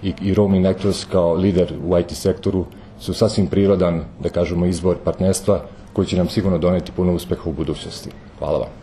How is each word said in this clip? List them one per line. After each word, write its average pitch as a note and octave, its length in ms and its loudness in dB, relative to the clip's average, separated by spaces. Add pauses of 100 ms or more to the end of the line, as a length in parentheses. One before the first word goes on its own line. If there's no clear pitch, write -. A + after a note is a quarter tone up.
i, G2 180 -2
i F#2+ 120 0
Roaming F#2+ 320 4
Networks F#2+ 460 0
kao E2+ 220 2
lider F2+ 400 2 (100)
u F2 140 2
I F2 60 2
T - 120 -8
sektoru F#2 500 -2 (340)
su - 140 -6
sasvim G#2 340 2
prirodan, F2+ 560 2 (160)
da E2 100 -2
kažemo, F2 360 0
izbor F2 380 0
partnerstva F#2 600 0 (300)
koji F#2 140 0
će F#2 100 0
nam F2 120 2
sigurno F#2 280 0
doneti F2 340 0
puno F2+ 220 0
uspeha E2+ 360 -4
u D#2 40 -6
budućnosti. D2 560 -8 (300)
Hvala D2 200 -2
vam. - 240 -8